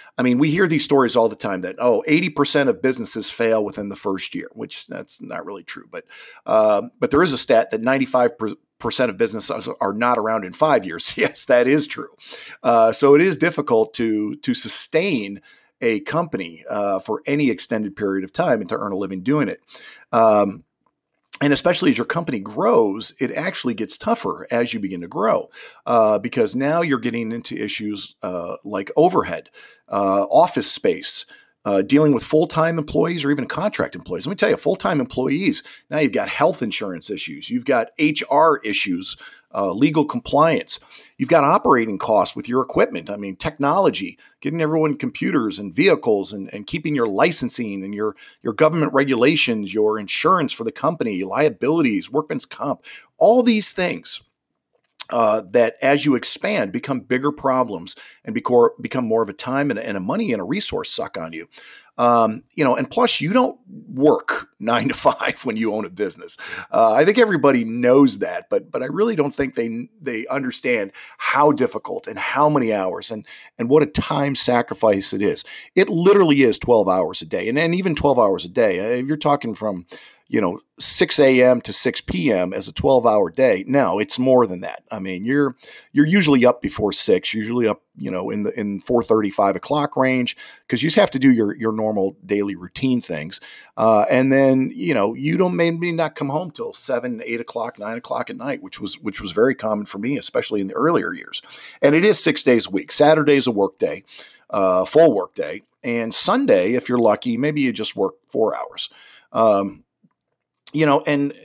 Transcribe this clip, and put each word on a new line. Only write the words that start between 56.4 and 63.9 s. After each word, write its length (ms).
become 280
bigger 300
problems 640
and 100
becor-, 360
become 260
more 160
of 60
a 60
time 360
and, 80
and 180
a 40
money 320
and 80
a 40
resource 460
suck 280
on 160
you. 120
Um, 460
you 100
know, 100
and 160
plus 300
you 140
don't 240
work 840